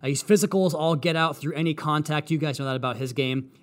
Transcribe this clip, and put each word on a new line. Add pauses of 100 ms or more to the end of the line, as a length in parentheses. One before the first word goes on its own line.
Uh,
he's
physical
as
all
get
out
through
any
contact.
You
guys
know
that
about
his
game. (120)